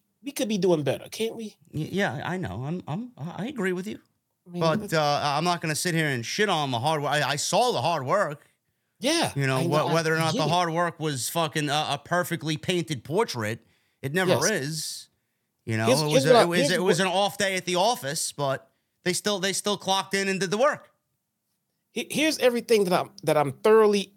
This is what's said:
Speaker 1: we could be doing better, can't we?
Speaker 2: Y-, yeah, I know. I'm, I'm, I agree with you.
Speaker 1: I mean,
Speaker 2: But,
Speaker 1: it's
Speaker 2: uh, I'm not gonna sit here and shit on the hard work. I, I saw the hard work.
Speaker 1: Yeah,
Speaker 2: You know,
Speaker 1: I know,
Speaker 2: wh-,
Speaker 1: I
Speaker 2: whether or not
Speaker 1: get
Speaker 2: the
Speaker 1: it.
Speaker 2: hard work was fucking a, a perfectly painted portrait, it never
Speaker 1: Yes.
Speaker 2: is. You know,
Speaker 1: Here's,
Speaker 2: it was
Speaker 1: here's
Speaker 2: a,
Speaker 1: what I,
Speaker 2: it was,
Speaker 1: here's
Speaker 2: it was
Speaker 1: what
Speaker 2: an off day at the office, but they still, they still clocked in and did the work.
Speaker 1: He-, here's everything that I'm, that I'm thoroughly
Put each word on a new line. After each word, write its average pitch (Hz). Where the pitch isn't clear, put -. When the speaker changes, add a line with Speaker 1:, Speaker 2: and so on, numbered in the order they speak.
Speaker 1:
we 277
could 247
be 220
doing 175
better, 131
can't 220
we? 214
Speaker 2:
Y-, 156
yeah, 160
I 175
know. 113
I'm, 175
I'm, 233
I 170
agree 214
with 185
you. 214
Speaker 1:
I 180
mean, 175
Speaker 2:
But, 160
Speaker 1:
it's -
Speaker 2:
uh, 143
I'm 147
not 175
gonna 156
sit 170
here 160
and 123
shit 208
on 151
the 123
hard 147
work. 139
I, 147
I 135
saw 226
the 143
hard 151
work. 160
Speaker 1:
Yeah, 311
Speaker 2:
You 139
know, 135
Speaker 1:
I 131
know, 151
Speaker 2:
wh-, 151
Speaker 1:
I -
Speaker 2:
whether 160
or 160
not 160
Speaker 1:
get 160
Speaker 2:
the 156
Speaker 1:
it. 147
Speaker 2:
hard 175
work 165
was 147
fucking 156
a, 147
a 143
perfectly 165
painted 160
portrait, 127
it 139
never 185
Speaker 1:
Yes. 151
Speaker 2:
is. 156
You 113
know, 110
Speaker 1:
Here's, -
Speaker 2:
it -
was -
Speaker 1:
here's 262
Speaker 2:
a, 254
Speaker 1:
what 233
I, -
Speaker 2:
it 175
was, 175
Speaker 1:
here's -
Speaker 2:
it 180
was 185
Speaker 1:
what 190
Speaker 2:
an 175
off 196
day 190
at 180
the 180
office, 175
but 139
they 180
still, 208
they 190
still 208
clocked 190
in 196
and 190
did 180
the 208
work. 254
Speaker 1:
He-, -
here's 302
everything 233
that 180
I'm, -
that 151
I'm 143
thoroughly 208